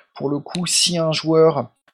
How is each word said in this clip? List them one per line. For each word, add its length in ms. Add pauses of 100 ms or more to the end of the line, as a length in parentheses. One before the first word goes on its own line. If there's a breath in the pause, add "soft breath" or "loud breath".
(160 loud breath)
pour 140
le 100
coup, 260
si 320
un 140
joueur 580 (240)